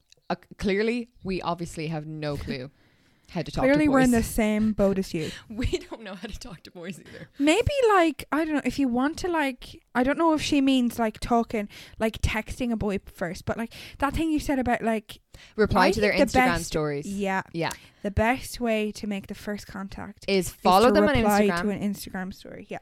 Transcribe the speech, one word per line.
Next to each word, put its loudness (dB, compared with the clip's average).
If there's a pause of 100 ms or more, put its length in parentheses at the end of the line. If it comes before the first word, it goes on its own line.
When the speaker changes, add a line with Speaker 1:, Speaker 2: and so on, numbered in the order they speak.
(300)
Speaker 1:
Uh, -4
c-, -20
clearly, 0 (160)
we -4
obviously -6
have -6
no -6
Speaker 2:
<laughs> -8
Speaker 1:
clue -8 (600)
how -4
to -10
talk -2
Speaker 2:
Clearly, 4
Speaker 1:
to 4
Speaker 2:
we're 6
in 6
Speaker 1:
boys. 4
Speaker 2:
the -2
same 0
boat 0
as -6
you. -6
Speaker 1:
<laughs> -20
We -6
don't -6
know -12
how -12
to -10
talk -16
to -20
boys -12
either. -18 (120)
Speaker 2:
Maybe, 4 (160)
like, 4
I 0
don't -2
know, 0
if -4
you 2
want 0
to, -4
like, -4 (140)
I 4
don't 2
know 4
if 0
she 0
means, 2
like, -2
talking, 0 (300)
like, -2
texting -2
a -2
boy -2
first, -10
but, -4
like, -8 (260)
that 0
thing 0
you 0
said -2
about, 0
like, -4 (380)
Speaker 1:
Reply 6
Speaker 2:
I 4
Speaker 1:
to 0
their 4
Speaker 2:
think 4
the 2
Speaker 1:
Instagram 6
Speaker 2:
best -4
Speaker 1:
stories. -2
Speaker 2:
Yeah. -4 (100)
Speaker 1:
Yeah. -4 (340)
Speaker 2:
The -4
best 0
way -2
to -10
make -6
the -14
first -10
contact -14
Speaker 1:
Is 2
Speaker 2:
is -10
Speaker 1:
follow 6
Speaker 2:
to 6
Speaker 1:
them 6
on 4
Speaker 2:
reply 4
Speaker 1:
Instagram. 0
Speaker 2:
to 0
an -4
Instagram -6
story. -18
Yeah, -10